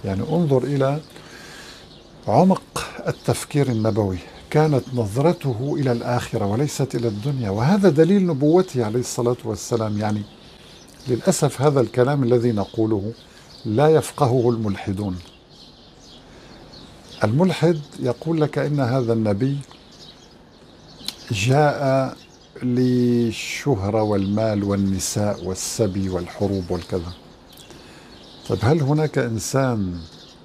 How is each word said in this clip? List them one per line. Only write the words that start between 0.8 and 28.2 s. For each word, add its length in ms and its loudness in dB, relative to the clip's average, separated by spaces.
عمق 600 2
التفكير 600 -2
النبوي، 500 0
كانت 340 2
نظرته 840 -2
إلى 120 0
الآخرة 540 -2
وليست 500 -2
إلى 120 0
الدنيا، 420 -4
وهذا 400 4
دليل 380 6
نبوته 580 2
عليه 140 -2
الصلاة 460 -2
والسلام. 520 -2
يعني 240 -2
للأسف 540 0
هذا 200 4
الكلام 420 2
الذي 280 2
نقوله 640 -2
لا 220 2
يفقهه 640 2
الملحدون. 720 -2
الملحد 560 2
يقول 420 -2
لك 160 0
إن 220 0
هذا 340 0
النبي 440 0
جاء 840 0
للشهرة 1400 0
والمال 640 0
والنساء 800 -2
والسبي 680 -2
والحروب 600 -2
والكذا. 420 -6